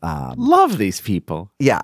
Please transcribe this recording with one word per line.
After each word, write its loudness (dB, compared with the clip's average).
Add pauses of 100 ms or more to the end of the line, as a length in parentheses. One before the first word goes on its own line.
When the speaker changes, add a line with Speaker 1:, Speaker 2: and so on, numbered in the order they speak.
Speaker 1:
um -6
Speaker 2:
Love 2
these -2
people. -6
Speaker 1:
Yeah, 4